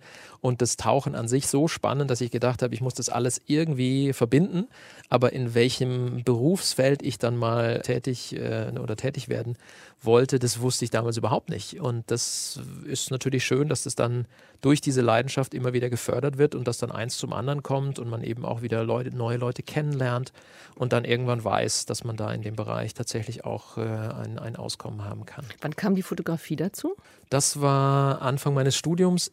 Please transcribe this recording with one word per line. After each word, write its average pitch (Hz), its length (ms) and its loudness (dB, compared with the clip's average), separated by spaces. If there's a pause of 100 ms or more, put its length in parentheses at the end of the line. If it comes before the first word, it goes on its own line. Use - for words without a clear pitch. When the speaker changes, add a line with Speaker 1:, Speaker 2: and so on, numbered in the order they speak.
(400)
Speaker 1:
und 127 220 0
das - 160 2
Tauchen 135 360 2
an 117 140 -4
sich 135 200 2
so 143 200 4
spannend, 135 420 0
dass 123 120 0
ich 120 100 -2
gedacht 123 320 2
habe, 120 100 0
ich 117 80 -4
muss 127 120 -2
das 120 160 -2
alles 120 380 0
irgendwie 139 680 2
verbinden. 175 540 4 (420)
Aber 123 240 4
in 120 200 -2
welchem 123 720 2
Berufsfeld 135 800 2
ich - 160 -4
dann 120 160 2
mal 117 460 2
tätig, 123 560 -4
äh, 117 340 -4 (100)
oder 117 140 -4
tätig 131 340 -4
werden 120 280 -4 (460)
wollte, 123 360 6
das 120 220 0
wusste 127 220 0
ich 117 60 0
damals 113 280 0
überhaupt 110 320 0
nicht. - 300 -8
Und 120 300 -4
das - 500 -4 (260)
ist 143 260 -6
natürlich 131 340 0
schön, 143 240 2
dass 135 140 -2
das 131 100 -6
dann 120 320 0 (360)
durch 143 200 4
diese 131 200 2
Leidenschaft 123 520 2
immer 127 200 -2
wieder 123 180 0
gefördert 131 480 0
wird 147 160 4
und 127 120 -6
dass 120 120 0
dann 117 120 -4
eins 117 260 -6
zum 120 160 -6
anderen 139 280 -2
kommt 135 380 -2
und 120 100 -6
man 117 140 -4
eben 117 200 -4
auch 117 200 -4
wieder 113 200 0
Leute, 123 320 -2
neue 120 220 -2
Leute 123 240 -4
kennenlernt 135 720 -2 (420)
und 123 180 -2
dann 120 100 2
irgendwann 120 400 0
weiß, 110 420 0
dass - 180 -6
man 113 120 -6
da 110 160 -4
in 113 100 -4
dem 107 140 -6
Bereich 113 400 -4
tatsächlich 117 500 -6
auch, 110 320 -8
äh, 113 40 -4
ein, 110 580 -6
ein 117 160 -8
Auskommen 113 480 -10
haben 107 220 -10
kann. - 200 -14 (160)
Speaker 2:
Wann 151 140 -6
kam 202 200 2
die 185 80 2
Fotografie 165 520 -4
dazu? 208 400 -4 (340)
Speaker 1:
Das 143 320 2
war 139 600 4
Anfang 139 320 2
meines 135 220 4
Studiums 175 580 2